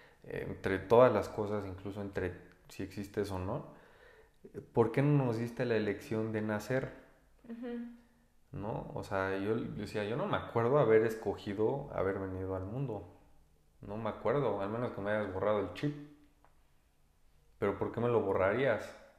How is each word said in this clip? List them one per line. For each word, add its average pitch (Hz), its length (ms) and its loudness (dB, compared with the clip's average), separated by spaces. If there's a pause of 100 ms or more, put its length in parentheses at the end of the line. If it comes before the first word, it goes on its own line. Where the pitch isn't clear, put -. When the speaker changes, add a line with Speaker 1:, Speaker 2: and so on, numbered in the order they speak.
(260)
Speaker 1:
eh, - 220 -6
entre 95 320 -2
todas 117 340 8
las 98 160 2
cosas, 104 360 -4
incluso 95 360 -8
entre 92 320 -4 (340)
si - 160 -10
existes 101 480 -6
o 92 80 -4
no, 104 260 -4 (1080)
¿por 113 180 4
qué 139 100 4
no 143 240 6
nos 113 140 0
diste 120 260 -2
la 117 100 2
elección 110 580 -2
de 107 80 -2
nacer?". 110 480 -2 (600)
Speaker 2:
Ujú. 240 380 -8 (640)
Speaker 1:
¿no? 101 440 -8
O 98 80 -6
sea, 95 340 0
yo 104 180 0
decía, 104 500 -4
"Yo 110 120 -4
no 190 80 -2
me 139 120 0
acuerdo 120 420 2
haber 110 260 8
escogido 110 880 -2
haber 95 260 0
venido 95 360 -4
al 92 100 -6
mundo. 107 420 -6 (760)
No 101 160 -10
me 113 120 -4
acuerdo, 107 520 0
al 98 80 -2
menos 113 240 -2
que 98 80 -6
me 101 100 -2
hayas 104 220 0
borrado 101 260 2
el 95 140 -2
chip. 147 220 -2 (1600)
Pero 101 180 0
¿por 104 140 -2
qué - 80 -4
me 120 80 2
lo 117 140 4
borrarías? 101 680 2 (300)